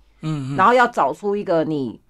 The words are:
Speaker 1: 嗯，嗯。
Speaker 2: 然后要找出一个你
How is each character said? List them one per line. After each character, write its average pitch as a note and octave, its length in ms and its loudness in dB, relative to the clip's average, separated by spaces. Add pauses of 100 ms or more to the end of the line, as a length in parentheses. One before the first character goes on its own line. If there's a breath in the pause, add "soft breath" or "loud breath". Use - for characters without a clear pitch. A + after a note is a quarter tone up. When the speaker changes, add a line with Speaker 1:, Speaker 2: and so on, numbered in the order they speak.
(220)
Speaker 1:
嗯， C#3+ 320 -6
嗯。 - 20 -4
Speaker 2:
然 F#3 80 4
后 A3 80 6
要 B3 140 4
找 E3+ 260 0
出 G3+ 240 -4
一 G#3 60 -4
个 E3 220 0
你 C#3+ 460 -6